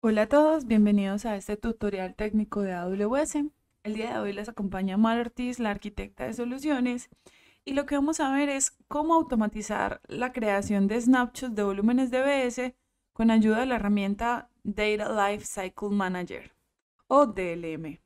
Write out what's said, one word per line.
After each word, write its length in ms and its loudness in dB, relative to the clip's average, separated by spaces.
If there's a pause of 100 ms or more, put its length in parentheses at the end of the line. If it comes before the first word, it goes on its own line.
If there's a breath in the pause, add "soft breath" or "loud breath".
Hola 140 4
a 40 0
todos, 380 4
bienvenidos 600 2
a 80 -4
este 200 -6
tutorial 600 -6
técnico 460 -2
de 120 -2
A 120 -4
W 360 0
S. 260 -2 (360)
El 100 -6
día 200 -6
de 60 -4
hoy 140 -4
les 160 -10
acompaña 480 -4
Mar 220 4
Ortiz, 400 -6
la 100 0
arquitecta 560 -8
de 80 -6
soluciones, 760 -2 (520 soft breath)
y 100 -8
lo 120 0
que 80 -4
vamos 260 0
a 120 2
ver 180 2
es 260 -2 (120)
cómo 260 0
automatizar 960 0
la 260 -6
creación 540 2
de 120 0
snapshots 540 2
de 80 -2
volúmenes 480 2
D 140 0
B 240 2
S 280 -6 (380)
con 160 4
ayuda 300 6
de 80 0
la 80 0
herramienta 760 -2 (140)
Data 680 0
Lifecycle 600 -8
Manager, 640 -4 (520)
o 220 4
D 260 -4
L 180 -8
M. 340 -10